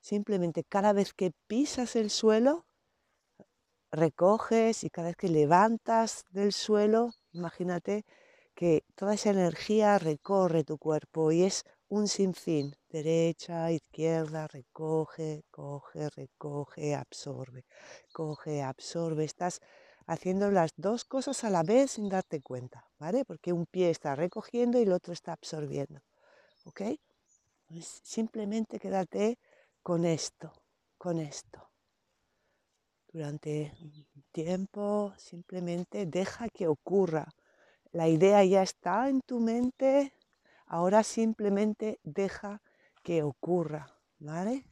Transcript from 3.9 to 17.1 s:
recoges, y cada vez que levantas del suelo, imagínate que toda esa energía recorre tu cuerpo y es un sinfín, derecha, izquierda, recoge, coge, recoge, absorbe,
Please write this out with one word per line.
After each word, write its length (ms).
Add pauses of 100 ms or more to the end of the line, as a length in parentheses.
recoges, 880
y 80
cada 180
vez 80
que 120
levantas 1000
del 220
suelo, 600 (200)
imagínate 720 (500)
que 300 (120)
toda 180
esa 160
energía 680
recorre 680
tu 140
cuerpo 540
y 120
es 200 (240)
un 200
sinfín, 680 (140)
derecha, 840
izquierda, 800
recoge, 1000
coge, 600
recoge, 840
absorbe, 680 (480)